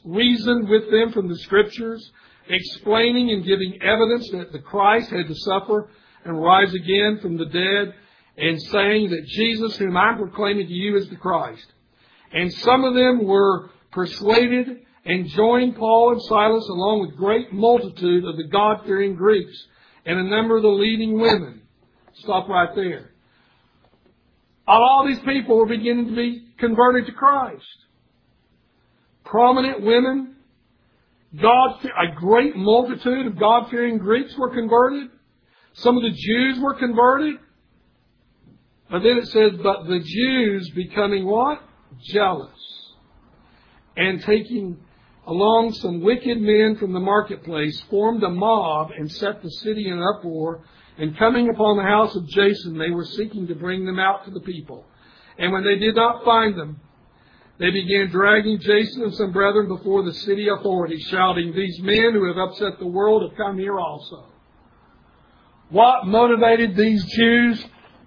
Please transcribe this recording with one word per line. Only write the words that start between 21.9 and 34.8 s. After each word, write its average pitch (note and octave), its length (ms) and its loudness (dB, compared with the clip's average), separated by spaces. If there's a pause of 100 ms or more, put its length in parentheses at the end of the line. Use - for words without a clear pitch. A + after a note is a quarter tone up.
Stop F#3 320 -4
right F3+ 280 0
there. E3+ 360 -6 (1600)
All B3+ 400 6
these C4 120 -4
people C4 380 0
were A3+ 80 4
beginning A#3 440 -2
to A3 60 -6
be A#3+ 320 -6 (100)
converted A#3+ 500 2
to A3+ 60 -14
Christ. C4+ 520 0 (1600)
Prominent B3+ 580 2
women, B3+ 540 2 (1040)
God, B3+ 440 4
a F3 300 -4
great A3+ 400 2
multitude B3 720 0
of F#3+ 120 -6
God-fearing A#3 580 2
Greeks A3 400 -2
were B3 160 -4
converted. B3 560 0 (640)